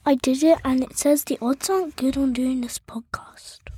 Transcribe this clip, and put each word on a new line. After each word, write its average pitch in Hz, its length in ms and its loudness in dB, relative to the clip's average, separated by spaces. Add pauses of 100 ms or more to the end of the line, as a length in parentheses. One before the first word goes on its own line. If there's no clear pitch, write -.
I 285 100 6
did 262 280 0
it, 320 220 8
and 262 180 2
it - 140 -10
says 294 280 2
the - 160 -4
odds 254 280 -2
aren't 370 280 0
good 269 200 -2
on 269 160 0
doing 254 280 -2
this 240 180 -8
podcast. - 800 -14 (180)